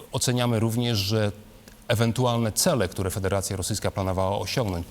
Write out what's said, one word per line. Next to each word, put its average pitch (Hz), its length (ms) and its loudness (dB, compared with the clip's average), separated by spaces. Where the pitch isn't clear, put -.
oceniamy 120 480 2
również, 117 380 2
że 104 340 2
ewentualne 117 640 2
cele, 123 360 2
które 92 220 -4
Federacja 95 480 -2
Rosyjska 101 340 -2
planowała 95 480 0
osiągnąć, 95 520 -4